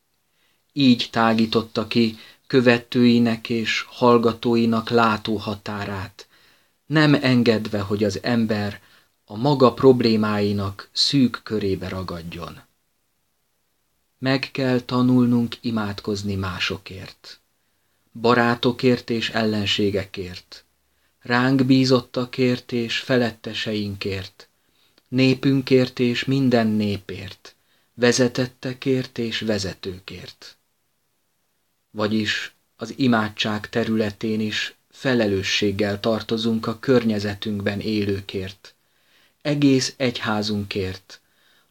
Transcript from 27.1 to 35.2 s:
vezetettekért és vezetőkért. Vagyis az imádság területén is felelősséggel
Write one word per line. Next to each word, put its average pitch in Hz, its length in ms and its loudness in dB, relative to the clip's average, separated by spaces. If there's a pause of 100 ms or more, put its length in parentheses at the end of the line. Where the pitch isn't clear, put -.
vezetettekért 127 1200 -2
és 113 220 -6
vezetőkért. 92 1160 -8 (1300)
Vagyis 107 640 -4 (220)
az 113 200 -12
imádság 107 720 0
területén 110 720 -2
is 107 340 -6 (160)
felelősséggel 104 1120 -2